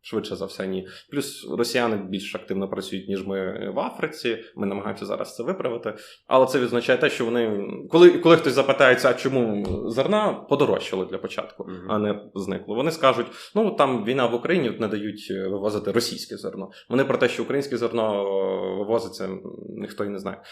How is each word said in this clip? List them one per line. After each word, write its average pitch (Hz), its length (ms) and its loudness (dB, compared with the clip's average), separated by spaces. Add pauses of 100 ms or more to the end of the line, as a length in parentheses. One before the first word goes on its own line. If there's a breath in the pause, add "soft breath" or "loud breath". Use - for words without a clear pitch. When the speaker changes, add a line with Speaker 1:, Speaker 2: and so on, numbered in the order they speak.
Speaker 1:
Швидше 104 280 -4
за 95 100 -8
все, 98 200 -8
ні. 95 220 -6 (220 loud breath)
Плюс - 380 -8 (100)
росіяни 117 380 0
більш 95 380 -8
активно 98 340 -6
працюють, 98 400 -8
ніж 98 180 -4
ми 98 440 -6
в 104 100 -4
Африці. 151 580 -4 (180 loud breath)
Ми 104 100 -4
намагаємося 101 400 -6
зараз 101 300 -6
це 120 60 -10
виправити. 120 520 -6 (320 loud breath)
Але 131 200 6
це 127 140 0
відзначає 123 380 2
те, 147 120 2
що - 140 -2
вони, 113 420 0 (240)
коли, 175 200 12
коли 165 260 8
хтось 147 160 2
запитається, 131 580 6
а 123 40 2
чому 117 520 0 (240)
зерна 175 420 0
подорожчало 101 720 0
для 95 140 -8
початку, - 460 -8
Speaker 2:
Мгм. 92 260 -12
Speaker 1:
а 107 80 2
не 104 220 0 (140)
зникло, 95 400 -6
вони 139 160 0
скажуть: 127 360 2 (280 loud breath)
ну, 208 160 2
там 131 340 2
війна 127 220 2
в 113 80 2
Україні, 131 360 0
от 98 100 -10
не 110 80 0
дають, 104 420 -6
е, 95 180 -4
вивозити 101 440 -2
російське - 440 -2
зерно. 98 340 -10 (180 loud breath)
Вони 131 160 2
про 127 140 0
те, 127 100 4
що - 140 -2
українське 135 340 -4
зерно, 110 460 0
е, 95 560 -2
вивозиться, 101 500 -4 (500)
ніхто 104 260 -8
і 101 40 -4
не 101 100 -8
знає. 98 340 -10